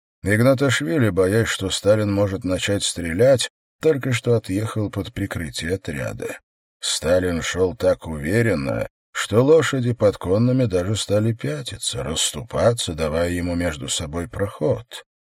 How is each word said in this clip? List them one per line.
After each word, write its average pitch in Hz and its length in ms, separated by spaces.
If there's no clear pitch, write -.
Игнаташвили, 127 840
боясь, 95 400
что 95 200
Сталин 104 440
может 98 320
начать 92 380
стрелять, 98 680
только 135 320
что 117 220
отъехал 107 540
под - 220
прикрытие 90 640
отряда. 64 600
Сталин 87 600
шёл 90 340
так 90 320
уверенно, 76 800
что 110 320
лошади 135 500
под 104 240
конными 120 480
даже 92 300
стали 107 380
пятиться, - 680
расступаться, 80 920
давая 80 360
ему 87 260
между 78 340
собой 85 400
проход. - 760